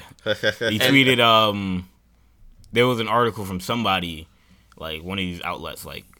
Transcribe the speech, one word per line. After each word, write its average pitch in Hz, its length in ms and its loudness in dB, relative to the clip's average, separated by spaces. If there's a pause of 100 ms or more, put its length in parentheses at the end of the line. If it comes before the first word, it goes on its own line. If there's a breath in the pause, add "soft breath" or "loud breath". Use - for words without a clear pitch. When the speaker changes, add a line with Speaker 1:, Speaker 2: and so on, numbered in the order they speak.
(120)
Speaker 1:
<laughs> - 140 -18
Speaker 2:
He 110 520 -2
tweeted, 127 420 4
um, 101 680 4 (840)
there 120 120 4
was 123 140 0
an 110 80 -6
article 107 380 0
from 95 140 -6
somebody, 92 680 -4 (500 soft breath)
like, 80 260 -10
one 92 140 -8
of 95 60 -4
these 87 180 -6
outlets, 78 440 -10
like, 73 200 -14 (140)